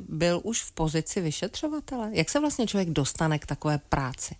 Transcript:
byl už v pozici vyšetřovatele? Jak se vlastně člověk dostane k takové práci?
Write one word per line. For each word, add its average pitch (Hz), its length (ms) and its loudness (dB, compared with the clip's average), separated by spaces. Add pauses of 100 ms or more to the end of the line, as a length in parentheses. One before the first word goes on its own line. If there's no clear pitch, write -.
byl 170 360 2
už 226 180 -2
v - 100 -8
pozici 160 480 0
vyšetřovatele? 233 920 -2
Jak 160 180 2
se 285 100 2
vlastně 285 260 2
člověk 190 240 2
dostane 151 480 2
k - 80 -6
takové 151 320 0
práci? 135 600 -4